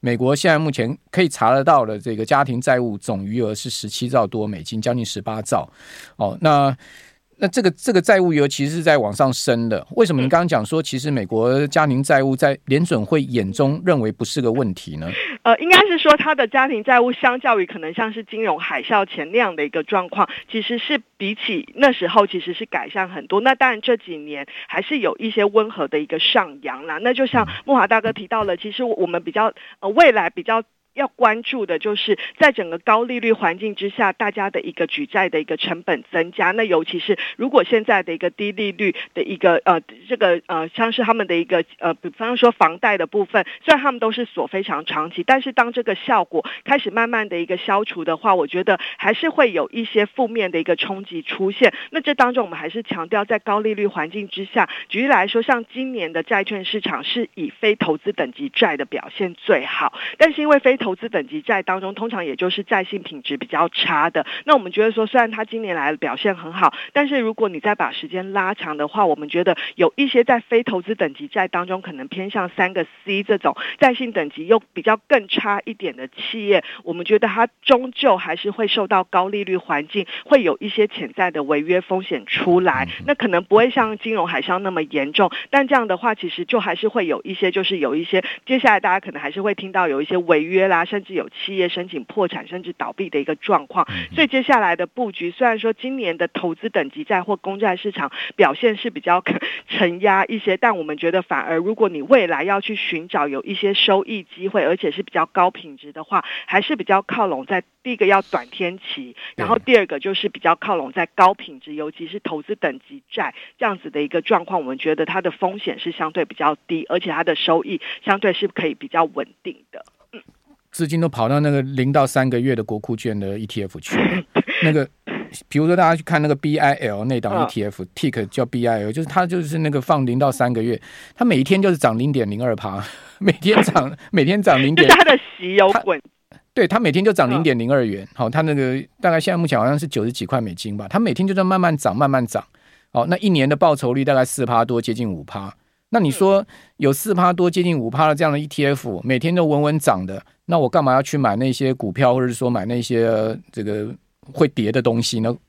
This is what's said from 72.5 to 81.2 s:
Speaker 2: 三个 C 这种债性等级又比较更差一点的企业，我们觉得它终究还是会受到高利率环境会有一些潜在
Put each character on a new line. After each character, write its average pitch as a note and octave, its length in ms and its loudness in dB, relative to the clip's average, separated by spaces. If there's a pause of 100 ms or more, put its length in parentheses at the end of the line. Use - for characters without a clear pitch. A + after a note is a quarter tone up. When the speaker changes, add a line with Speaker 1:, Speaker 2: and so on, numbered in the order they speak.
Speaker 2:
三 F#3 160 0
个 F3+ 140 -2 (180)
C G3 180 -2
这 G3+ 140 0
种 C#3 180 0 (240)
债 C4 140 6
性 A#3+ 180 -6
等 E3+ 200 -2
级 D#3+ 160 -12
又 A3 120 4 (140)
比 F3+ 80 -8
较 A3 260 2
更 A3+ 220 2
差 G3+ 380 -2
一 A3 80 -8
点 F3+ 200 -8
的 B2+ 140 -14
企 - 380 -10
业， G3 180 4 (180)
我 E3+ 120 -6
们 F3 100 -6
觉 G#3+ 140 4
得 A3 100 2
它 A3+ 180 2 (140)
终 B3+ 320 4
究 A#3 240 2
还 F3+ 180 -6
是 G3+ 160 -6
会 G#3 160 -4
受 G3 220 -2
到 F#3+ 160 2
高 F3+ 240 0
利 G3+ 160 -4
率 F#3 140 -2
环 D3+ 280 -4
境 F#3+ 200 -4 (180)
会 C#4 180 6
有 E3 180 2
一 G#3 100 -6
些 G#3 180 2
潜 - 260 -10
在 F#3 160 0